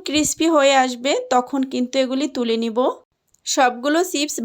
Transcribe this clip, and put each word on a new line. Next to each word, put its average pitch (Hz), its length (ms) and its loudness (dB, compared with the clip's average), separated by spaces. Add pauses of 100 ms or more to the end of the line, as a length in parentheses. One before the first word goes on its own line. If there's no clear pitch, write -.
ক্রিসপি 302 480 0
হয়ে 277 200 4 (100)
আসবে, 254 280 -2 (220)
তখন 247 260 0 (120)
কিন্তু 247 260 -4
এগুলি 262 280 0 (100)
তুলে 233 200 -2
নিব। 226 220 -4 (680)
সবগুলো 262 520 0 (120)
চিপস 294 340 -4